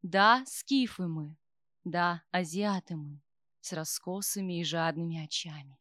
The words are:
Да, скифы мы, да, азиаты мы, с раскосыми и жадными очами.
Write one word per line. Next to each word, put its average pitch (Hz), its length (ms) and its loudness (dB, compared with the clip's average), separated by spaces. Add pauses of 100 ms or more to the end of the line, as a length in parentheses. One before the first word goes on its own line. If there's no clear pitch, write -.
Да, 208 460 6
скифы 247 600 0
мы, 156 300 -4 (460)
да, 175 480 0
азиаты 185 640 0
мы, 147 260 -10 (380)
с - 140 -10
раскосыми 180 880 -4
и - 20 -2
жадными 165 580 0
очами. 147 600 -8